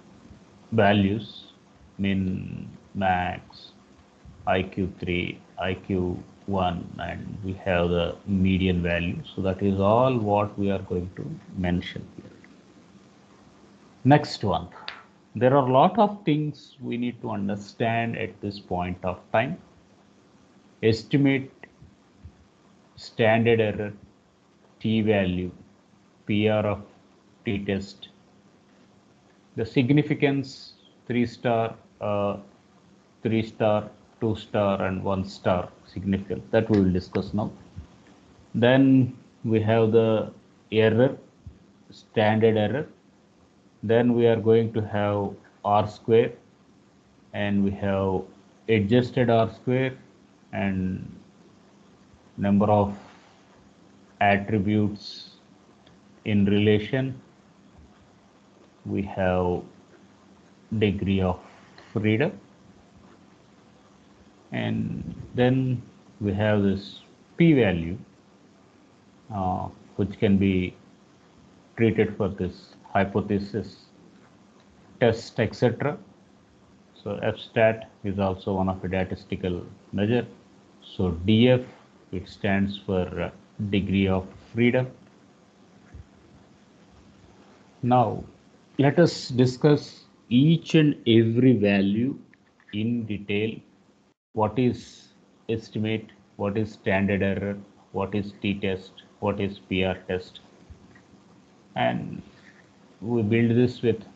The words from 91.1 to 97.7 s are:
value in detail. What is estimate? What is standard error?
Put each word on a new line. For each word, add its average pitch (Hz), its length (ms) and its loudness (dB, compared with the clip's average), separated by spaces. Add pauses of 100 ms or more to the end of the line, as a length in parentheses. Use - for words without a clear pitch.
value 101 640 2 (560)
in 113 320 -4
detail. 104 500 -4 (800)
What 107 240 -2
is - 520 -2 (380)
estimate? 110 640 -4 (280)
What 101 200 -4
is 107 140 -2
standard 98 500 0
error? 98 360 -4 (340)